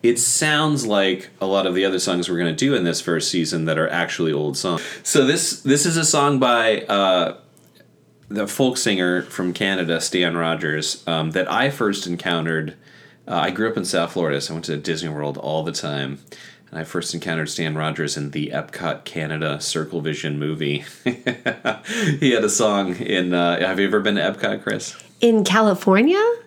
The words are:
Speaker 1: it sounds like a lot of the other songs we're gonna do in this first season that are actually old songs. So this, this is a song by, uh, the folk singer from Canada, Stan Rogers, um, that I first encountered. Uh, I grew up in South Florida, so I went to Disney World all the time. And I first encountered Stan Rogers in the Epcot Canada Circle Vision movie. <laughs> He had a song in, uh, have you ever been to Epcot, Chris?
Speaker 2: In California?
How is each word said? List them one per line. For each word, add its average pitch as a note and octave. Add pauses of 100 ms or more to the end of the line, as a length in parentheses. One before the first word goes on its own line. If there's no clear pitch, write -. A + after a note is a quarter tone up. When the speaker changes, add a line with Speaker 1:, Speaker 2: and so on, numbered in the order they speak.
Speaker 1:
it -
sounds D3+
like G2 (100)
a F#2+
lot F#2+
of F2+
the F#2+
other F#2+
songs F2+
we're F2
gonna E2+
do C3
in F#2+
this E2
first E2
season E2
that D#2+
are -
actually E2
old D2
songs. E2+ (200)
So C3+
this, -
this C#3
is E3
a E3
song C#3+
by, A#2
uh, F#2+ (920)
the G2+
folk B2+
singer F2+
from F2+
Canada, F2+
Stan F2
Rogers, D#2+
um, D#2+
that F#2
I B2
first G#2+
encountered. E2 (500)
Uh, -
I F#2
grew G#2+
up -
in G2
South E2+
Florida, D#2
so -
I D#2+
went D#2+
to D#2
Disney D#2+
World D2
all D#2
the E2
time. C#2 (520)
And D#2+
I D#2+
first E2+
encountered D#2+
Stan D#2
Rogers D#2
in D2
the D2+
Epcot D2+
Canada D#2
Circle D#2+
Vision D2
movie. D2+ (200)
<laughs> B2 (960)
He C3+
had A2
a G2+
song G2+
in, F2+
uh, F2
have F#2+
you G2
ever G2+
been G2+
to F2
Epcot, G2+
Chris? G#2 (260)
Speaker 2:
In A3+
California? G#3+ (240)